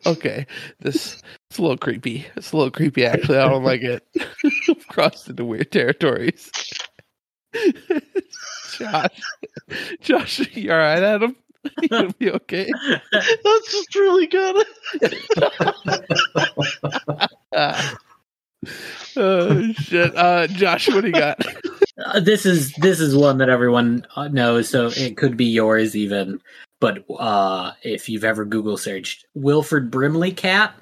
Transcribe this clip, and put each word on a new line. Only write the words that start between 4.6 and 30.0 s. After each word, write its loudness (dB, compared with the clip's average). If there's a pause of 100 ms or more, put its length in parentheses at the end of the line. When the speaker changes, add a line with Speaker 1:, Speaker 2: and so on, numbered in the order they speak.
Speaker 1:
We've -2
crossed -2
into -8
weird -4
territories. 0 (1000)
<laughs> -4 (1160)
Josh, -4 (800)
Josh, -2
you -6
all 2
right, 2
Adam? 0
<laughs> -20 (340)
You 0
gonna 0
be 0
okay? -4 (160)
Speaker 2:
<laughs> -2
Speaker 3:
That's 2
just -6
really 4
good. 0 (360)
<laughs> 0 (2500)
Speaker 1:
Ah. -2 (1200)
Oh, 2
shit. 0
Uh, 4
Josh, 0
what 4
do 0
you 0
got? 2 (120)
<laughs> -14 (480)
Speaker 2:
Uh, 0
this 2
is, 2
this 4
is 2
one 6
that 4
everyone, 2 (120)
uh, -6
knows, 2
so 2
it -4
could 0
be 2
yours 2
even. -4 (380)
But, -2 (140)
uh, 0 (100)
if -8
you've -6
ever 0
Google -2
searched -8 (100)
Wilford 0
Brimley 0